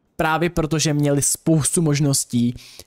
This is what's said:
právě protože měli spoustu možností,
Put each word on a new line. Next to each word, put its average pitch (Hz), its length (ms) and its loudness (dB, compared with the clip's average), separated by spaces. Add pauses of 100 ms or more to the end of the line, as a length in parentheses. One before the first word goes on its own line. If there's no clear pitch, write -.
(160)
právě 160 340 0
protože 156 440 -2
měli 143 280 2
spoustu 160 600 0
možností, 139 760 0 (320)